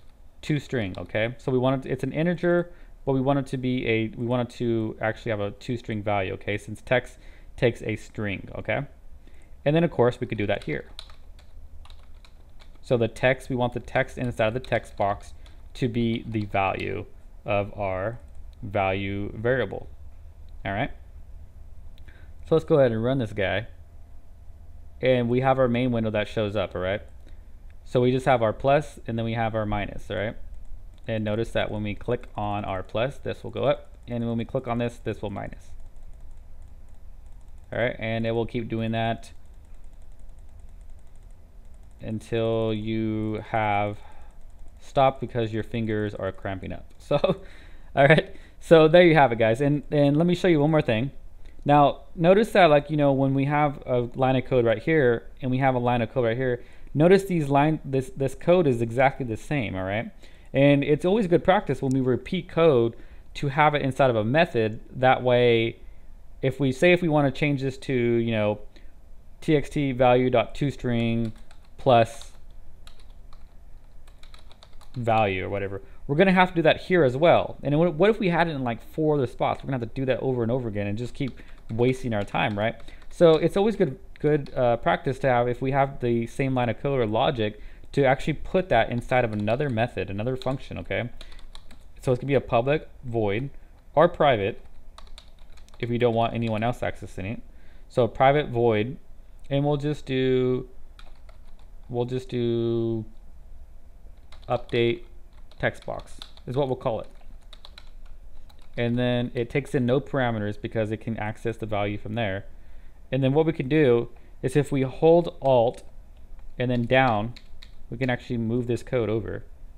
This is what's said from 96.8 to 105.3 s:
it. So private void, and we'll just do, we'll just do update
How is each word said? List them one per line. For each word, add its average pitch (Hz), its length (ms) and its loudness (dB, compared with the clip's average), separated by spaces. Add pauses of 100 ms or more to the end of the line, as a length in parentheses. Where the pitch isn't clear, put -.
it. - 100 -10 (480)
So 120 180 2
private 135 400 4
void, 120 500 2 (520)
and 139 160 2
we'll 147 120 2
just 147 280 -4
do, 127 640 0 (1200)
we'll 120 160 -2
just 127 240 -6
do 117 760 0 (1400)
update 120 560 0 (560)